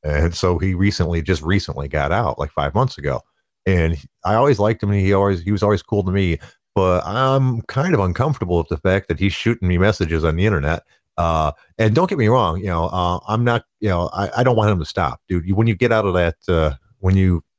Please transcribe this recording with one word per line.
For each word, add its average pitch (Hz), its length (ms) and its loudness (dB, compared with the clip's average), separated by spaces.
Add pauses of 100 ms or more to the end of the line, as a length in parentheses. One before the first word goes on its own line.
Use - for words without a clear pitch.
And 78 320 0
so 90 240 0
he 92 160 -2
recently, 87 480 0
just 80 200 -2
recently 78 460 -4
got 73 240 -2
out, 98 260 -2
like, 71 140 -6
five 71 220 -4
months 123 240 0
ago. 69 220 -4 (460)
And 85 320 2 (260)
I 98 100 0
always 131 240 2
liked 107 240 0
him, 101 80 0
and 101 100 2
he 95 120 2
always, 98 300 2
he 101 100 -2
was 98 100 0
always 104 200 2
cool 101 220 -2
to 90 60 -2
me. 92 280 0 (360)
But 92 320 2
I'm 127 560 0
kind 165 320 -2
of 110 60 2
uncomfortable 92 580 0
with 80 100 -2
the 85 100 -4
fact 95 300 0
that 80 100 -4
he's 95 160 0
shooting 110 340 -2
me 90 100 2
messages 85 460 0
on 78 120 2
the 92 100 0
internet. 82 380 0 (340)
Uh, 80 340 0 (260)
and 107 160 2
don't 175 140 2
get 196 80 -4
me 113 120 2
wrong, 104 320 2
you 101 60 -8
know, 85 200 -2
uh, 90 320 -2 (100)
I'm 113 160 0
not, 117 200 0 (160)
you 107 100 -2
know, 87 240 0
I, 98 240 -4
I 123 60 2
don't 123 120 2
want 107 140 2
him 95 80 0
to 78 80 -6
stop, 71 420 -4
dude. 87 180 -2
You, 98 80 0
when 113 120 2
you 113 80 2
get 117 180 0
out 107 140 2
of 92 80 0
that, 87 220 0 (120)
uh, 80 260 2 (260)
when 95 160 2
you 92 280 2 (140)